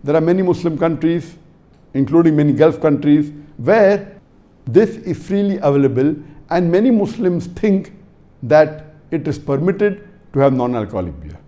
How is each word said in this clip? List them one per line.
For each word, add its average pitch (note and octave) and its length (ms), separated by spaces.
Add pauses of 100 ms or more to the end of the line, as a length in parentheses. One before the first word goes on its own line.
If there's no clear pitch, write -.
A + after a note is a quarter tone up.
there D3 140
are D#3+ 40
many F3 220
Muslim F3 340
countries, E3 600 (580)
including D3+ 400
many D3 180
Gulf D#3 280
countries, D3 520 (240)
where G3+ 600 (480)
this G3+ 300
is - 300
freely G3+ 360
available, C#3 540 (340)
and E3+ 200
many G#3+ 200
Muslims G3+ 560
think G3 460 (500)
that D3+ 440 (240)
it C#3+ 180
is D3 100
permitted F#3 720 (240)
to C3+ 60
have C#3 140
non-alcoholic G#2+ 680
beer. D2+ 280